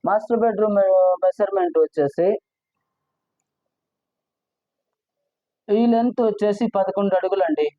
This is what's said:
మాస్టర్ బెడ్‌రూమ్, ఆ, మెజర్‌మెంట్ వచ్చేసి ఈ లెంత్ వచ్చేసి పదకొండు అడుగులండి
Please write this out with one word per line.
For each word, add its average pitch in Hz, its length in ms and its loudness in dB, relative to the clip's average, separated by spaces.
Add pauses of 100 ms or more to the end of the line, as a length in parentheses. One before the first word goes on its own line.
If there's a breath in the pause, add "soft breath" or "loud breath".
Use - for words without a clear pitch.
మాస్టర్ 214 340 -2
బెడ్‌రూమ్, 214 400 0
ఆ, 185 460 2
మెజర్‌మెంట్ 185 540 0
వచ్చేసి 156 500 0 (3500)
ఈ 233 140 2
లెంత్ 240 340 0
వచ్చేసి 208 540 -2
పదకొండు 190 400 -2
అడుగులండి 180 640 -2